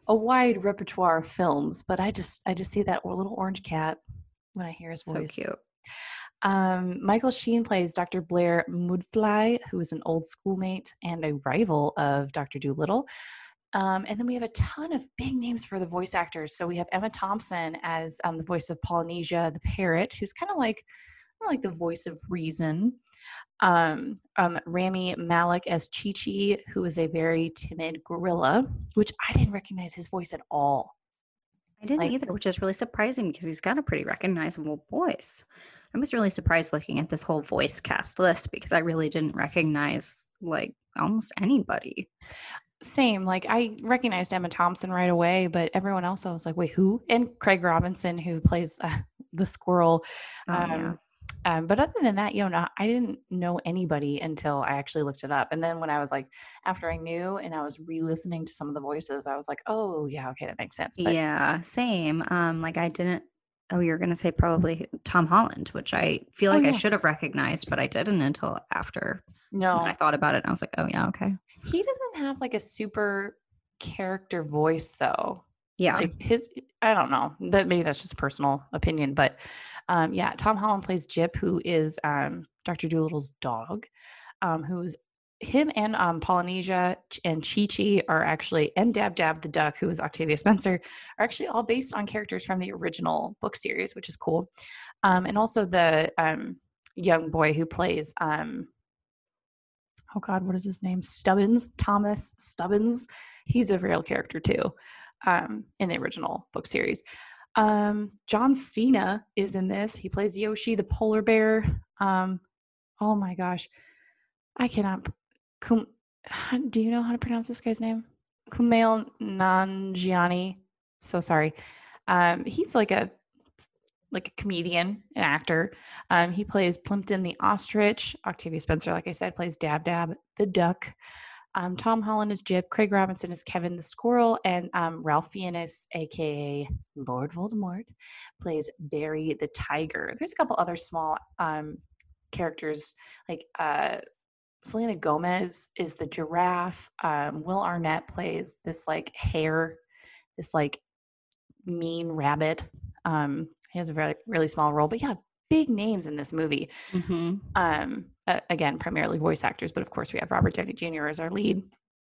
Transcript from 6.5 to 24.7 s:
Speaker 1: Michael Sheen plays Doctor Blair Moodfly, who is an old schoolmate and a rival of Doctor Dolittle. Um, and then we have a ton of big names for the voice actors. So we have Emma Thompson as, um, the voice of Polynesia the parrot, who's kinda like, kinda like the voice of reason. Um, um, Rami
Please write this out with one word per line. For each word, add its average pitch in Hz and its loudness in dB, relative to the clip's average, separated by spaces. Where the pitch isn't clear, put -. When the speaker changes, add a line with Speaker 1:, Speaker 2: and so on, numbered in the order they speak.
Speaker 1:
Michael 220 4
Sheen 233 0
plays 185 0
Doctor 180 -2
Blair 170 2
Moodfly, 208 2
who 180 -4
is 165 -4
an 160 -6
old 165 0
schoolmate 190 -4
and 170 -4
a 151 0
rival 151 2
of 143 0
Doctor 143 -6
Dolittle. 151 0
Um, 190 0
and 214 -6
then 240 -2
we 247 -2
have 240 -4
a 226 -6
ton 311 -4
of 262 -4
big 262 -4
names 240 -2
for 196 -6
the 180 -4
voice 180 -4
actors. 165 -4
So 208 -4
we 175 -4
have 175 -4
Emma 196 -2
Thompson 185 -4
as, 165 -6
um, 170 -2
the 156 -6
voice 170 -2
of 160 -8
Polynesia 170 -2
the 156 -10
parrot, 180 2
who's - -8
kinda 392 -6
like, 240 0
kinda 440 -2
like 269 0
the 185 -4
voice 170 -4
of 165 -10
reason. 165 0
Um, 170 4
um, 175 2
Rami 185 -2